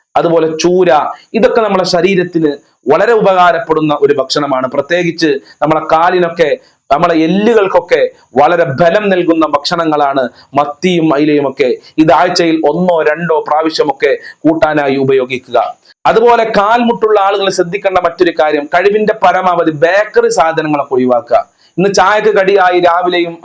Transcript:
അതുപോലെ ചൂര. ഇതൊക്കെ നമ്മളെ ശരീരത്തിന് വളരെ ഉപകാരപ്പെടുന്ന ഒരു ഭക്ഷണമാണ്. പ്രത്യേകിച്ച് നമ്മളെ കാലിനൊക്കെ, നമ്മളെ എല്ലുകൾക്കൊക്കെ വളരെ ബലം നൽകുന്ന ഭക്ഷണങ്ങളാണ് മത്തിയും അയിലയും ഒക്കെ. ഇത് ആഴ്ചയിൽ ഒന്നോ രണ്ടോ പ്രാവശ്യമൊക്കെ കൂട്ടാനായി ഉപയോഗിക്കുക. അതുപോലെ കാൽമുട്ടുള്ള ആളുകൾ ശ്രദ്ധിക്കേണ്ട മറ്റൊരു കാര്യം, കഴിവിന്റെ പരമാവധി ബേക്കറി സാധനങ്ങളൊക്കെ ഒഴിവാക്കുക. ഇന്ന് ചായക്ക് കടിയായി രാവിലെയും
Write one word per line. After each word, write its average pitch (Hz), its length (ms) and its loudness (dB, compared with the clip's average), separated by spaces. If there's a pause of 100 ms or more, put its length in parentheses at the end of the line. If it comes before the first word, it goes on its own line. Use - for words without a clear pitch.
(160)
അതുപോലെ 160 420 0
ചൂര. 180 300 2 (460)
ഇതൊക്കെ 233 280 2
നമ്മളെ 196 220 0
ശരീരത്തിന് 175 680 0 (420)
വളരെ 208 200 2
ഉപകാരപ്പെടുന്ന 165 880 2
ഒരു 143 120 2
ഭക്ഷണമാണ്. 135 540 -4
പ്രത്യേകിച്ച് 165 600 -4 (340)
നമ്മളെ 156 200 0 (100)
കാലിനൊക്കെ, 170 680 0 (340)
നമ്മളെ 165 240 0
എല്ലുകൾക്കൊക്കെ 180 960 0 (320)
വളരെ 170 220 2
ബലം 170 460 0
നൽകുന്ന 165 380 -2
ഭക്ഷണങ്ങളാണ് 147 840 -2 (240)
മത്തിയും 156 600 -2
അയിലയും 147 340 0
ഒക്കെ. 131 260 -2 (220)
ഇത് 160 140 4
ആഴ്ചയിൽ 170 580 0
ഒന്നോ 170 320 0
രണ്ടോ 156 460 -2
പ്രാവശ്യമൊക്കെ 151 720 -2 (220)
കൂട്ടാനായി 151 560 0
ഉപയോഗിക്കുക. 127 800 -2 (300)
അതുപോലെ 226 380 4 (140)
കാൽമുട്ടുള്ള 220 640 0
ആളുകൾ 196 300 0
ശ്രദ്ധിക്കേണ്ട 185 480 -2
മറ്റൊരു 170 420 0
കാര്യം, 151 260 0
കഴിവിന്റെ 202 480 0
പരമാവധി 180 580 0
ബേക്കറി 202 580 0
സാധനങ്ങളൊക്കെ 156 640 -2
ഒഴിവാക്കുക. 123 520 0 (320)
ഇന്ന് 196 160 0
ചായക്ക് 202 340 2
കടിയായി 190 520 2
രാവിലെയും 175 640 0